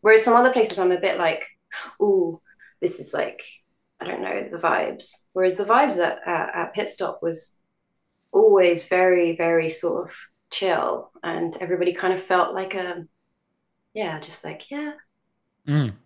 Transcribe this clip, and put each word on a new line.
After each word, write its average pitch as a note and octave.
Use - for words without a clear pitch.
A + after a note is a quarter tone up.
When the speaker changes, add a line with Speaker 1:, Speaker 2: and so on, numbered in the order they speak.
Speaker 1:
Whereas A3
some A#3
other B3
places G#3+
I'm F3+
a F3
bit F#3+
like, E3
"Ooh, F#3
this -
is, -
like, -
I -
don't -
know, -
the E3+
vibes." -
Whereas F#3
the G3
vibes A#3
at, -
at, E3+
at E3+
Pit G#3
Stop -
was E3
always F#3+
very, F3+
very E3
sort E3+
of -
chill, -
and E3
everybody F3
kind F#3
of F#3
felt F3+
like F#3+
a, F3
yeah, E3+
just -
like, -
yeah. D4
Speaker 2:
Mm, C#3+